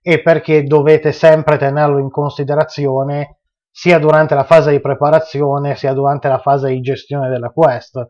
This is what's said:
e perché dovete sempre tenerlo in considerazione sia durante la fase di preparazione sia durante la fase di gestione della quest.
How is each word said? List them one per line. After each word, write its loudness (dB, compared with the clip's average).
e 0
perché 2
dovete 2
sempre 2
tenerlo 0
in -6
considerazione -6
sia 0
durante 2
la 0
fase 4
di 0
preparazione -2
sia -4
durante -2
la 0
fase 0
di -4
gestione -6
della -6
quest. -2